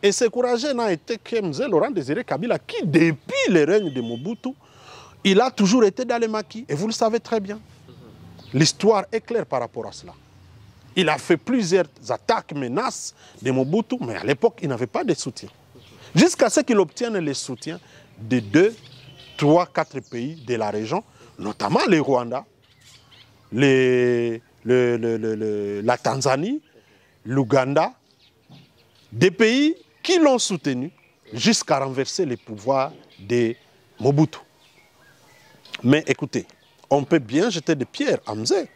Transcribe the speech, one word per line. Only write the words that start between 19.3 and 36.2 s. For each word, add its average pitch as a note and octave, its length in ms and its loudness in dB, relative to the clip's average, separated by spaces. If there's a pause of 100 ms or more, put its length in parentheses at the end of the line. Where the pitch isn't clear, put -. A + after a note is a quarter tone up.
trois, D#3+ 300 4
quatre D#3 340 -6
pays B2 360 -10
de B2 180 -4
la A2 160 -4
région, A2 340 -4 (340)
notamment G#2+ 500 -2
les E3+ 120 4
Rwandais, B2+ 400 -2 (1120)
les B2 880 2 (240)
le, B2 300 4
le, A2+ 200 -2
le, A2 200 -4
le, G#2 440 -4
la A#2+ 160 0
Tanzanie, C#3 640 -2 (640)
l'Ouganda, C3+ 720 0 (1160)
des B2+ 180 4
pays B3+ 460 2 (260)
qui F4+ 160 2
l'ont C#4+ 200 6
soutenu D3 520 -4 (420)
jusqu'à D3+ 460 0
renverser C3+ 480 -4
les B2 100 -4
pouvoirs C3 560 -4 (280)
de A#2 340 -2 (460)
Mobutu. C#3+ 380 2 (1500)
Mais D3 220 4
écoutez, - 400 -4 (440)